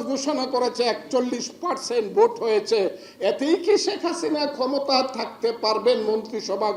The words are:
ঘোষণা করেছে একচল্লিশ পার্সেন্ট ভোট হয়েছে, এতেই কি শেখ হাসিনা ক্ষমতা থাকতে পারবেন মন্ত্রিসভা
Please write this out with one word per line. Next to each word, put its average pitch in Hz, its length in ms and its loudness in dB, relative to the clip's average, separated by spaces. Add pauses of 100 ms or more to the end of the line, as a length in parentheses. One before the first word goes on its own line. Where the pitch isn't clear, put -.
(100)
ঘোষণা 269 340 -2 (100)
করেছে 240 280 0 (120)
একচল্লিশ 247 520 -2 (160)
পার্সেন্ট 240 440 -2 (100)
ভোট 226 160 6 (120)
হয়েছে, 214 360 2 (500)
এতেই 302 340 2
কি 403 100 6 (100)
শেখ - 240 -2
হাসিনা 302 340 -2 (140)
ক্ষমতা 269 400 0 (200)
থাকতে - 320 -4 (140)
পারবেন 220 360 2 (100)
মন্ত্রিসভা 214 680 -2